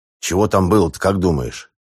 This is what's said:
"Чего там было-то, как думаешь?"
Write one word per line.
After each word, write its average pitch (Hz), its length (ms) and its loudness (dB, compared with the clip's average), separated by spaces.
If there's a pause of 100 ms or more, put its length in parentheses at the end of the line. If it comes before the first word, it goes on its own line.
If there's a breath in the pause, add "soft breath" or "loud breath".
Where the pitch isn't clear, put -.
(200)
"Чего 95 280 0
там 92 220 2
было-то, 92 300 2
как 98 180 0
думаешь?" 78 560 -2 (160)